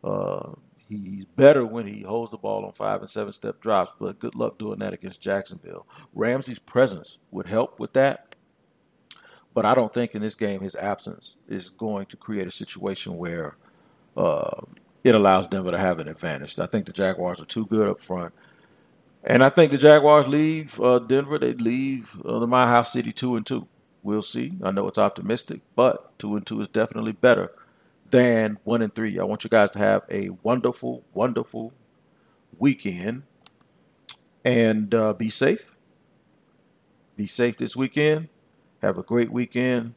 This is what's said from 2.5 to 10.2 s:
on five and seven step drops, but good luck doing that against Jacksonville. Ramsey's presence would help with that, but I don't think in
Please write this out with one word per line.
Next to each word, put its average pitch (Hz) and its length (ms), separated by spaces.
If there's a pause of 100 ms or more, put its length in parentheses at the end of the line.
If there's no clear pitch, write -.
on 98 80
five 104 260
and 104 100
seven 104 220
step - 300
drops, 98 360
but 98 220
good 120 160
luck 113 220
doing 104 220
that 98 140
against 92 280
Jacksonville. 90 680 (260)
Ramsey's 120 460
presence 110 580 (140)
would 92 160
help 107 320
with 113 140
that, 135 420 (1160)
but 110 120
I 110 80
don't 120 200
think 120 220
in 104 60